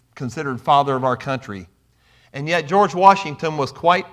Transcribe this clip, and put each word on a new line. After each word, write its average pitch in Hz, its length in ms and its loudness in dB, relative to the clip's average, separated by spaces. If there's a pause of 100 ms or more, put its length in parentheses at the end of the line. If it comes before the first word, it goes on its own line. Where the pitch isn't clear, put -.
(140)
considered 131 480 -8
father 143 340 2
of 127 80 -4
our 127 140 0
country. 107 500 -10 (680)
And 143 140 -10
yet 165 200 -2
George 190 260 2
Washington 165 640 2
was 135 140 -2
quite 180 420 0